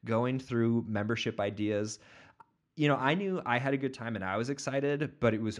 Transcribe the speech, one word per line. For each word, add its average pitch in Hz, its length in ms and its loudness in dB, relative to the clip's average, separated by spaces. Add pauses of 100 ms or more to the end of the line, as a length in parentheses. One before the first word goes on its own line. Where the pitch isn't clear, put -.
going 120 340 2
through 117 480 2
membership 107 520 -2
ideas. 104 600 -2 (760)
You 147 100 2
know, 143 80 4
I 131 180 2
knew 185 320 -2
I 120 140 2
had 135 140 0
a 139 40 0
good 135 160 -2
time 113 220 -6
and 95 80 -4
I 95 140 0
was 120 120 -2
excited, 143 680 -2
but 113 140 4
it 107 80 -2
was 107 180 -4